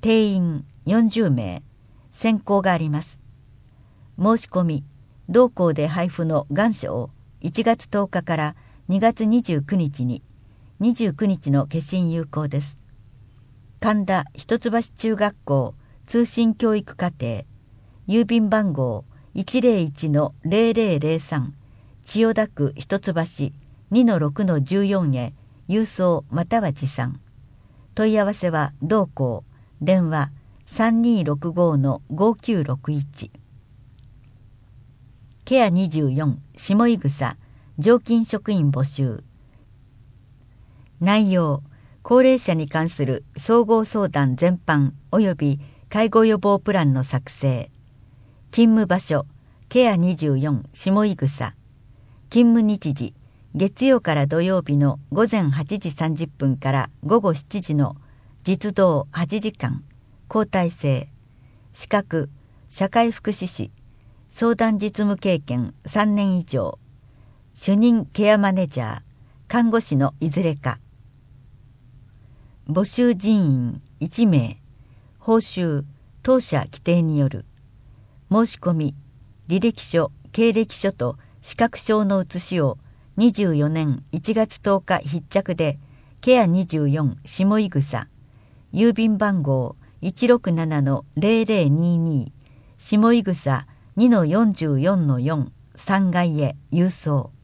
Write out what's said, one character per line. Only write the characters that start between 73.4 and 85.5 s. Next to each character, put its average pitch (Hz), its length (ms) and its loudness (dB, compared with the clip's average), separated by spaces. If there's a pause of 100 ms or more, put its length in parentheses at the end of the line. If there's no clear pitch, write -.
員 127 400 0 (180)
一 185 260 0
名、 127 340 2 (600)
報 226 160 0
酬、 170 480 -2 (380)
当 254 180 4
社 147 200 -2
規 - 200 -12
定 170 220 2
に 156 160 0
よ 143 100 2
る。 131 160 -8 (840)
申 220 160 4
し - 100 -10
込 175 160 -2
み、 151 220 -2 (520)
履 180 140 0
歴 226 220 -2
書、 - 280 -2 (220)
経 226 220 2
歴 220 200 -2
書 196 180 -2
と - 260 -6 (240)
資 - 120 -16
格 233 240 -2
証 214 280 0
の 196 140 0
写 175 180 -8
し 175 220 -4
を 135 180 0 (380)
二 226 160 4
十 190 220 0
四 147 140 2
年 156 420 -2
一 165 220 -6
月 220 260 -2
十 196 220 0
日 - 200 -2
必 147 280 -6
着 190 260 -2